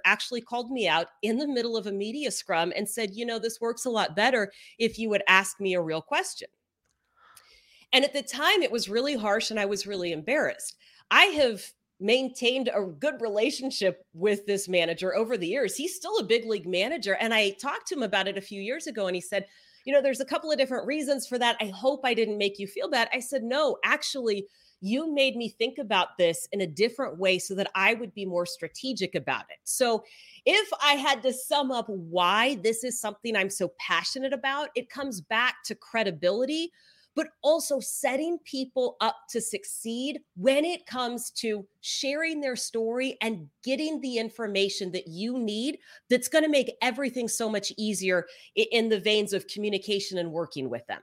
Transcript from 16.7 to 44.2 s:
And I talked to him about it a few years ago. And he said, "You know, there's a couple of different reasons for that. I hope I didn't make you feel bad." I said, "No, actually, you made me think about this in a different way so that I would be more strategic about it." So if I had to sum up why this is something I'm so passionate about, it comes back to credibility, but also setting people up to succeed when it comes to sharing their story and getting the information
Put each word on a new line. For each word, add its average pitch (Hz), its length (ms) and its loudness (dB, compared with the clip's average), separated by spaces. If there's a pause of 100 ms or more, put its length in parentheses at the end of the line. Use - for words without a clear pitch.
And 226 180 4
I 208 160 6
talked 285 380 -6
to 381 80 -4
him 247 80 0
about 190 240 2
it 196 100 -4
a 190 40 -4
few 196 180 -12
years 254 260 -6
ago. 214 220 -4
And 185 80 -2
he 175 40 -6
said, 196 260 -4 (380)
"You 269 80 -2
know, 285 80 8
there's 262 200 2
a 269 40 -4
couple 311 280 -2
of 302 60 4
different 247 280 0
reasons 277 400 -2
for 254 120 -4
that. 233 220 4
I 220 60 -2
hope 247 380 0
I 240 100 2
didn't 214 240 2
make 202 200 0
you 196 100 -6
feel - 200 -6
bad." 247 240 2
I 262 60 0
said, 254 240 -4
"No, 254 420 0
actually, 220 640 0 (340)
you 269 320 0
made 269 220 4
me 233 140 -4
think 233 300 -4
about 202 400 0
this 165 340 4
in 202 80 -2
a 180 80 0
different 185 500 -2
way 185 220 4
so - 160 -6
that 196 180 0
I 196 200 4
would 214 200 -6
be 196 120 -6
more 175 200 0
strategic 185 680 -6
about 131 340 -4
it." - 140 -20
So 233 400 0 (420)
if 392 220 4 (120)
I 294 140 6
had 277 280 2
to 254 100 2
sum 269 400 0
up 233 160 -2
why 190 680 2
this 220 280 0
is 240 160 -6
something 220 340 -4
I'm 196 160 2
so 175 280 -2
passionate 262 540 0
about, 269 440 -2
it 247 120 -4
comes 269 320 -8
back 233 440 0
to 220 100 -8
credibility, 226 960 0 (440)
but 311 160 -2 (120)
also 285 380 2
setting 247 640 -2
people 262 560 -2
up 220 160 2 (120)
to 233 120 -4
succeed 240 800 -6 (160)
when 269 280 4
it 349 220 -4
comes 240 460 -6
to 208 340 -4 (140)
sharing 302 600 -2
their 262 140 -2
story 233 640 -2
and 190 280 -4 (160)
getting 302 360 -2
the 247 180 -4
information 202 760 -2